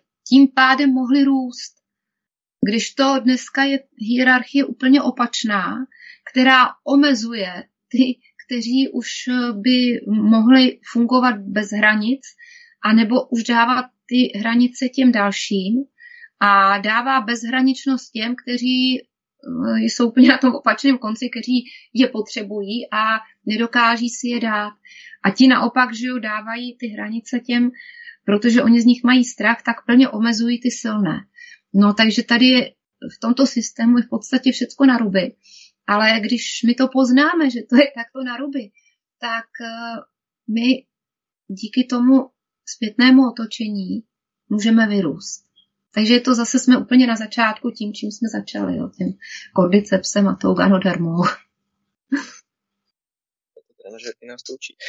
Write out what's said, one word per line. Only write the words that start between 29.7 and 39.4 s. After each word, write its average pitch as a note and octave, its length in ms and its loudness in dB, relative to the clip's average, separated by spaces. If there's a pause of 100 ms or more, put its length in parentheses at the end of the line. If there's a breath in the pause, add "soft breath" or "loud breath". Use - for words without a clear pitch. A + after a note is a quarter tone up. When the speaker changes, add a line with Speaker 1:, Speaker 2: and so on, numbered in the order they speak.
Speaker 1:
plně B3 220 6
omezují A#3 520 -2
ty B3 100 -2
silné. G#3+ 500 -4 (540 loud breath)
No, G3+ 200 4
takže A3 280 0
tady A#3+ 240 2
je, B3+ 280 2 (420)
v - 40 -20
tomto B3 260 0
systému A#3+ 520 0
je A#3 60 0
v - 40 -20
podstatě A#3+ 440 -2
všecko - 320 -4
na B3+ 140 4
ruby. F#3+ 360 -2 (520 soft breath)
Ale A3 340 2
když - 460 -6
my A#3+ 80 2
to C4 140 0
poznáme, C4+ 600 2
že A#3 100 -6 (100)
to A#3+ 60 4
je C4+ 180 4
takto B3 300 -12
na B3 120 -10
ruby, C4+ 340 -10 (500)
tak, A3+ 260 -8 (160)